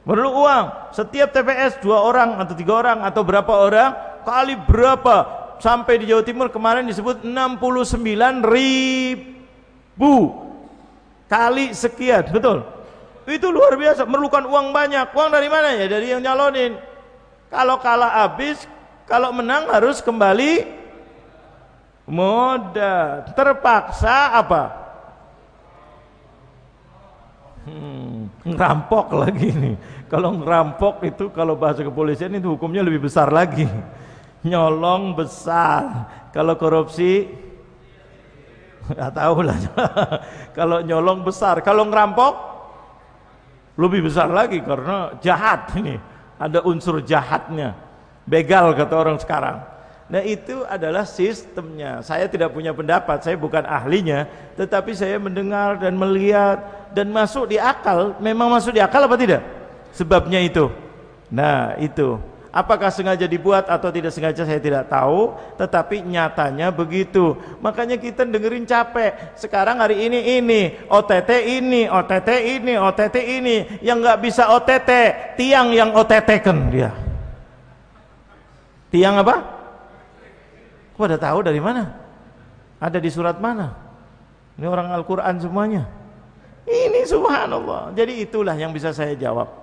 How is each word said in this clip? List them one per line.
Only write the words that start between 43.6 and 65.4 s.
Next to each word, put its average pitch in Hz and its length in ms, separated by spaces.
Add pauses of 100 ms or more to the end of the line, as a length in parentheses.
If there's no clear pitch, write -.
lebih 175 320
besar 156 240
lagi 196 320
karena 147 560
jahat 202 560
ini. 156 240 (400)
Ada 156 240
unsur 170 400
jahatnya. 139 800 (400)
Begal, 160 480
kata 143 240
orang 160 240
sekarang. 135 400 (440)
Nah, 185 160
itu 214 480
adalah 175 360
sistemnya. 160 1000
Saya 180 240
tidak 160 240
punya 156 200
pendapat, 156 520
saya 143 120
bukan 151 280
ahlinya, 147 640 (240)
tetapi 196 400
saya 196 240
mendengar 202 640
dan 185 160
melihat 196 960
dan 202 160
masuk 220 400
di 208 80
akal. 202 640
Memang 226 320
masuk 233 200
di 214 80
akal 269 240
apa 247 120
tidak? 196 240 (520)
Sebabnya 180 480
itu. 165 280 (600)
Nah, 127 520
itu. 139 400 (320)
Apakah 190 340
sengaja 185 400
dibuat 180 400
atau 170 240
tidak 160 240
sengaja, 156 320
saya 151 160
tidak 139 240
tahu, 147 480 (240)